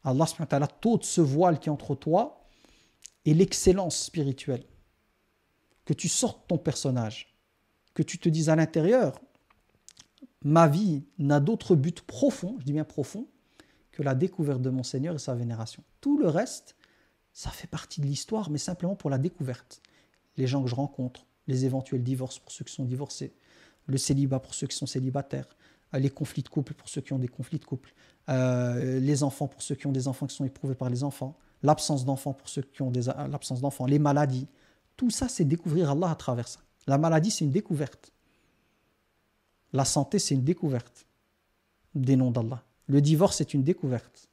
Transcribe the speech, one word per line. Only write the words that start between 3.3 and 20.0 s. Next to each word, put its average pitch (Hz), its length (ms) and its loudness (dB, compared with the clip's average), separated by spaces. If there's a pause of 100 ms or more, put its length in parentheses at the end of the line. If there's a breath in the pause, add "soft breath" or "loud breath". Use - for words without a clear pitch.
l'excellence 185 640 4
spirituelle. 135 640 -4 (1200)
Que 156 80 -2
tu - 140 -4
sortes - 400 -2
ton 175 120 0
personnage. 123 760 -4 (600)
Que 160 80 0
tu - 160 -6
te 175 100 2
dises 160 200 2
à 160 60 6
l'intérieur, 165 640 4 (1200)
ma 160 240 8
vie 156 380 2 (120)
n'a 143 220 4
d'autre 190 360 4
but 156 260 0
profond, 247 580 -2
je 127 60 -12
dis 143 80 -2
bien 151 100 -2
profond, 175 440 -8 (640 soft breath)
que 147 120 -8
la 139 100 0
découverte 143 480 0
de 131 80 0
mon 127 140 -2
Seigneur 147 320 -4
et 135 40 -6
sa 131 140 -6
vénération. 117 500 -6 (180)
Tout 285 180 2
le 226 80 4
reste, - 480 -2 (580 soft breath)
ça - 160 -10
fait - 160 -14
partie - 360 -10
de 143 40 -2
l'histoire, 165 460 -4
mais 147 80 -4
simplement 180 360 -4
pour 160 140 -4
la 135 80 0
découverte. 131 640 -6 (560 soft breath)